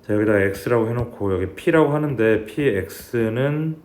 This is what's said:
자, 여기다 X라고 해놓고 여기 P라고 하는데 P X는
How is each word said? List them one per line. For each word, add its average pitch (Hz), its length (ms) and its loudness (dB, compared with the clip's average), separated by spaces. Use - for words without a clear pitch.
자, 104 80 -2
여기다 107 260 2
X라고 110 520 0
해놓고 113 420 -2
여기 92 220 -2
P라고 156 400 2
하는데 113 500 2
P - 240 -6
X는 123 1160 -2